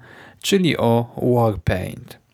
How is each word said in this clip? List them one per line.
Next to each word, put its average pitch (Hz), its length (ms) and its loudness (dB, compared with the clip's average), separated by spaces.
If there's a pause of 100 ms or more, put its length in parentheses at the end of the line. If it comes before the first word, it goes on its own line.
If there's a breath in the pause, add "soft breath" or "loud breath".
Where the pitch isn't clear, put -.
(420 loud breath)
czyli 185 340 2
o 117 380 0 (200)
Warpaint. 101 840 -2 (160)